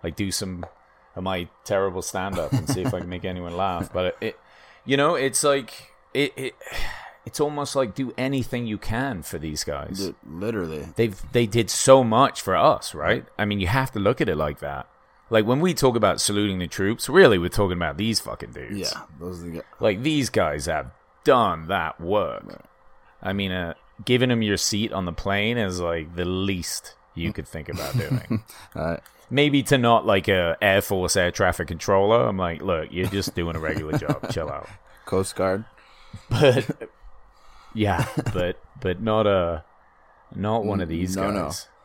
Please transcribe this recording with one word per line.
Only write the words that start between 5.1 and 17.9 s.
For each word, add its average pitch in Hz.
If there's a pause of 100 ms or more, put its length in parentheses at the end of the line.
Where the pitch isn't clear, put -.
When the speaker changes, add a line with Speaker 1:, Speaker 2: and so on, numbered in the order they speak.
Speaker 1:
it's 131
like, 139 (220)
it, 139
it, 135 (720)
it's -
almost 147
like 127
do 127
anything 127
you 107
can 117
for -
these 76
guys. 73
Speaker 2:
Dude, 78 (120)
literally. 82 (100)
Speaker 1:
They've, 110 (120)
they 120
did 107
so 135
much 113
for 95
us, 123
right? 82
Speaker 2:
Right. - (120)
Speaker 1:
I 101
mean, 104
you 92
have 131
to 110
look 101
at 123
it 80
like 76
that. 71 (420)
Like, 110
when 127
we 175
talk 127
about 104
saluting 101
the 87
troops, 101
really, 139
we're 87
talking 92
about 80